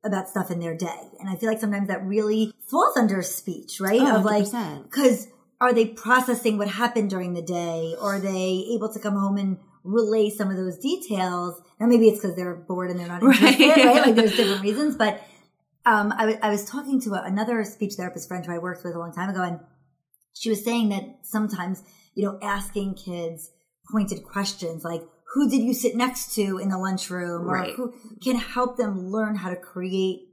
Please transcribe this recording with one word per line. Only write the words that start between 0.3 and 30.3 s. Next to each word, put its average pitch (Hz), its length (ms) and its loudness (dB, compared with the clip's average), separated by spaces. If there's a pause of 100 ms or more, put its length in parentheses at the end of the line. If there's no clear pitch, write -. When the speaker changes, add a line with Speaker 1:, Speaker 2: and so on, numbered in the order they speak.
Speaker 1:
in 170 80 -4
their 165 180 -6
day. - 320 -8 (100)
And 190 100 -10
I 185 60 -4
feel 220 140 -2
like 220 100 0
sometimes 202 300 -2
that 190 160 -4
really 214 480 0 (160)
falls 339 260 2
under 196 260 2
speech, - 600 -8
right? 202 200 2
Speaker 2:
Oh, 262 160 4
Speaker 1:
Of, 190 80 4
like, 208 260 2
Speaker 2:
hundred 165 340 -6
percent. - 60 -16
Speaker 1:
'cause 254 360 2 (320)
are 247 140 4
they 226 140 4
processing 240 720 0
what 202 80 -2
happened 214 420 -2
during 185 240 -4
the 175 80 -4
day? 165 580 -4
Or 196 160 -2
are 196 40 -2
they 185 560 -2
able 220 180 -4
to 208 60 -10
come 202 160 -2
home 196 220 0
and 190 200 -2 (260)
relay 214 460 2
some 208 220 -4
of 185 60 -4
those 185 200 -6
details? 185 840 -4 (200)
Now, 220 80 2
maybe 233 200 8
it's 214 140 4
'cause 180 140 -2
they're 180 200 -6
bored 185 360 -6
and 180 80 -4
they're - 80 -10
not - 160 -4
Speaker 2:
<laughs> - 0 -
Right. 254 360 8
Speaker 1:
interested, 302 260 10
right? 254 220 8
Like, 220 80 8
there's 220 200 6
different 196 260 2
reasons. 240 340 0
But, 214 260 0 (640)
um, 214 300 2
I 220 120 0
wa-, 220 160 0
I 214 60 0
was 208 160 -2
talking 269 360 -2
to 202 140 -4
a, 185 80 -6
another 220 400 -2
speech 202 320 -6
therapist 180 320 -10
friend 180 180 -8
who 175 80 -8
I 170 60 -6
worked 175 240 -10
with 170 120 -8
a 170 40 -8
long 170 140 -10
time 185 160 -6
ago, 185 120 -4
and 175 180 -4 (720)
she - 160 -6
was 208 140 -2
saying 233 260 0
that 196 140 -4 (200)
sometimes, 196 580 -4 (320)
you 202 120 -2
know, 196 160 -6
asking 202 540 -4
kids 170 540 -10 (420)
pointed 202 320 -2
questions 170 600 -8
like, 170 180 -6 (320)
"Who 269 160 2
did 262 140 2
you 240 100 2
sit - 220 -2
next 254 400 -2
to 196 240 0
in 196 100 -2
the 185 80 -2
lunchroom?" 180 720 -4
Or 185 40 -2
Speaker 2:
Right. 185 220 -4
Speaker 1:
who 247 180 -8 (280)
can 254 140 0
help 247 420 -2
them 196 320 -2
learn 214 280 -2
how 180 120 -6
to 180 60 -4
create 185 760 -4